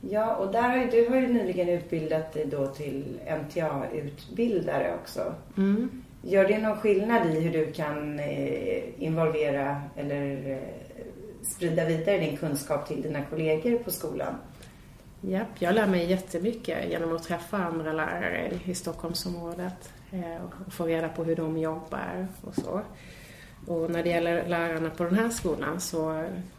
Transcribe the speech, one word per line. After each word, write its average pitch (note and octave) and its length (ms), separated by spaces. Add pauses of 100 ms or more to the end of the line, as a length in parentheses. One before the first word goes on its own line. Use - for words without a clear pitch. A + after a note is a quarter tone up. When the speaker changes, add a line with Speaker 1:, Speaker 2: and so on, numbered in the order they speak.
Speaker 1:
Ja, G#3+ 360
och G3 160
där A#3 100
har B3 140
ju, B3+ 140
du A#3 180
har B3+ 80
ju C4 120
nyligen F#3 400
utbildat D#3+ 640
dig D3+ 140
då C#3 200
till C#3 600
M D#3 140 (120)
T F3 80
A-utbildare D3+ 1400
också. - 320 (220)
Speaker 2:
Mm. G#3 460 (200)
Speaker 1:
Gör G3 260
det G#3+ 100
någon G#3+ 200
skillnad G#3 480
i D#3 140
hur E3 120
du D#3 200
kan, D3+ 460
eh, C#3 840
involvera D3+ 800 (140)
eller, C#3 540
eh, C3 80 (840)
sprida E3 420
vidare E3 340
din D3 180
kunskap C#3+ 520
till C#3+ 140
dina D3 220
kollegor D#3 540
på A#3 120
skolan? D#3 440 (840)
Speaker 2:
Japp, F#3+ 280 (100)
jag F3+ 160
lär G#3+ 120
mig F3 240
jättemycket F3 800
genom E3 260
att E3 60
träffa E3+ 340
andra E3 360
lärare D3+ 580 (160)
i, F#3 40
i F3+ 40
Stockholmsområdet, F3 1160 (200)
eh, E3+ 320
och F3+ 280
få E3+ 140
reda E3 220
på D#3+ 160
hur E3 120
de D#3+ 220
jobbar D#3+ 680 (180)
och F#3+ 100
så. - 260 (840)
Och E3 240
när E3+ 120
det E3+ 60
gäller E3+ 400
lärarna E3 420
på F3 140
den F3 100
här A3+ 160
skolan D#3 500
så D#3+ 440 (340)